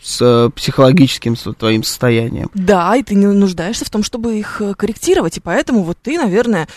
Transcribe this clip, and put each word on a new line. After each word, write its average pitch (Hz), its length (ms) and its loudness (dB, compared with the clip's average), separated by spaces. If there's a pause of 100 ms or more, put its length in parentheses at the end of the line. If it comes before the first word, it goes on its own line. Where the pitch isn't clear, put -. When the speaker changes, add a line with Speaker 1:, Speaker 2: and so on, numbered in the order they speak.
Speaker 1:
с, - 200 -10
э, 120 320 4
психологическим 131 840 2
с-, - 160 -12
твоим 110 320 0
состоянием. 117 680 -2
Speaker 2:
Да, 190 440 2
и 277 60 2
ты 208 120 -4
не 196 120 4
нуждаешься 196 580 0
в - 40 -12
том, 214 140 -2
чтобы 226 340 -4
их, - 240 -8
э, 202 120 -4
корректировать, 220 640 0
и - 20 -10
поэтому 220 440 0
вот 170 200 -6
ты, 302 140 -4
наверное, 214 600 0